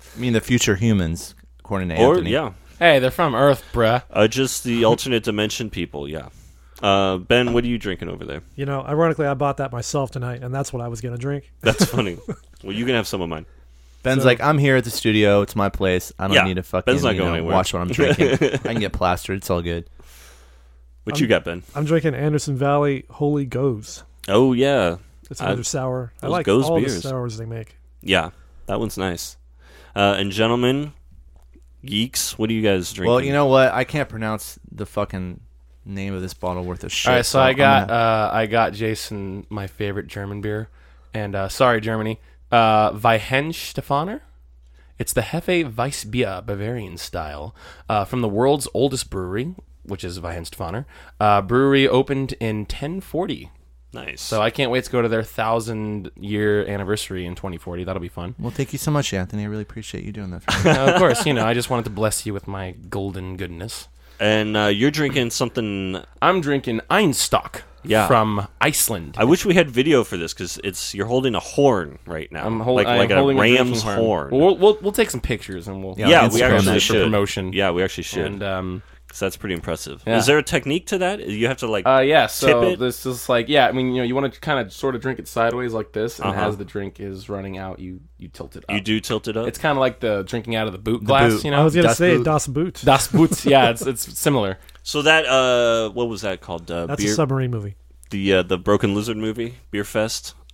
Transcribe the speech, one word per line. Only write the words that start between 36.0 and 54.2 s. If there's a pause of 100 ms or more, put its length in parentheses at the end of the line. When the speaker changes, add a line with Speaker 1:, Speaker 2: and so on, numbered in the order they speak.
Speaker 1:
of
this
bottle
worth
of
shit,
Speaker 3:
All
right,
so
Speaker 1:
so
Speaker 3:
I
Speaker 1:
I'm
Speaker 3:
got,
Speaker 1:
gonna
Speaker 3:
uh,
I
got
Jason
my
favorite
German
beer, (440)
and,
uh,
sorry,
Germany, (320)
uh,
Weihenstephaner. (800)
It's
the
Hefe
Weissbier
Bavarian
style, (340)
uh,
from
the
world's
oldest
brewery, (300)
which
is
Weihenstephaner. (340)
Uh,
brewery
opened
in
ten
forty. (440)
Speaker 2:
Nice.